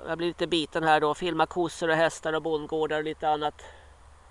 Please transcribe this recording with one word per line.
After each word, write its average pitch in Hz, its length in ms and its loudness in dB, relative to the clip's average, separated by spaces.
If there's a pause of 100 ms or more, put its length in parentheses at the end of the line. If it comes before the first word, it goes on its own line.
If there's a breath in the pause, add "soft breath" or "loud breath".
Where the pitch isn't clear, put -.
jag 160 100 -4
blir 170 100 0
lite 170 200 -2
biten 160 360 0
här 156 160 6
då. 147 140 2
Filma 160 320 0
kossor 170 440 -2
och 160 60 2
hästar 156 380 0
och 160 80 0
bondgårdar 156 560 -2
och 156 60 -2
lite 156 260 -4
annat. 151 320 -2 (680 loud breath)